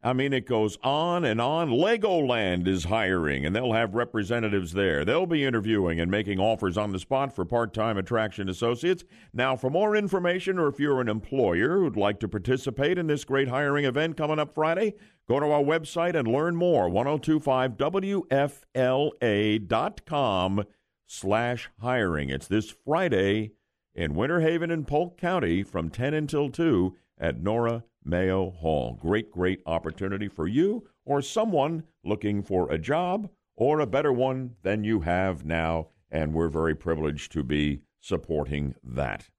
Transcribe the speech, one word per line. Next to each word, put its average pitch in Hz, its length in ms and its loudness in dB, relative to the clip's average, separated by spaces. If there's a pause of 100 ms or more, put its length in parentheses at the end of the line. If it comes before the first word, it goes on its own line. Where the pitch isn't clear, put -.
I 123 80 0
mean, 131 200 0
it 127 140 -2
goes 110 380 0
on 165 400 0
and 113 160 2
on. 151 300 0
Legoland 131 960 2
is 92 160 0
hiring, 90 600 0
and 90 120 0
they'll 123 160 0
have 110 240 0
representatives 107 760 -2
there. 87 320 2
They'll 151 220 2
be 165 180 0
interviewing 104 540 2
and 85 100 0
making 98 300 -2
offers 101 400 0
on 104 140 -2
the 95 80 -4
spot 135 340 -2
for 92 100 -4
part-time 113 540 -2
attraction 104 500 -2
associates. 120 540 -2 (300)
Now, 131 240 0
for 127 120 -2
more 208 280 2
information, 185 640 0
or 151 80 4
if 139 100 -4
you're 143 220 2
an 120 80 0
employer 110 720 2
who'd 151 160 0
like 104 240 0
to 107 80 -4
participate 127 720 0
in 165 100 -4
this 147 160 0
great 135 240 0
hiring 143 360 0
event 147 320 0
coming 151 220 -2
up 151 160 -2
Friday, 165 400 0 (340)
go 131 120 2
to 147 60 0
our 147 160 4
website 165 520 0
and 135 140 2
learn 151 260 2
more, 170 340 4
one 107 200 0
oh 151 100 0
two 156 220 2
five 131 360 0
W 190 540 -2
F 139 340 0 (120)
L 131 440 2
A 107 380 2
dot 113 480 -2
com 101 580 0 (420)
slash 117 640 -2 (120)
hiring. 92 500 0
It's 67 160 -6
this 107 240 0
Friday 110 840 0 (400)
in 78 220 -4
Winter 139 260 0
Haven 165 300 0
and 160 160 -4
Polk 170 320 -2
County 101 460 0
from 82 260 -6
ten 131 240 -4
until 147 340 -2
two 107 460 2 (240)
at 73 240 -4
Nora 117 400 -2 (220)
Mayo 92 460 0
Hall. 78 500 -2
Great, 104 320 -2
great 92 340 0
opportunity 95 640 -4
for 82 180 -4
you 180 400 0 (180)
or 143 160 0
someone 160 640 0 (220)
looking 104 360 -2
for 90 300 0
a 80 80 0
job 180 500 -2 (280)
or 151 240 2
a 143 60 2
better 139 260 2
one 131 500 -2
than 104 220 0
you 107 160 2
have 87 440 0
now, 82 440 -2 (200)
and 78 240 -2
we're 80 160 2
very 80 280 0
privileged 78 560 -4
to 78 100 -2
be 71 380 0 (200)
supporting 73 840 -4
that. 60 440 -6 (100)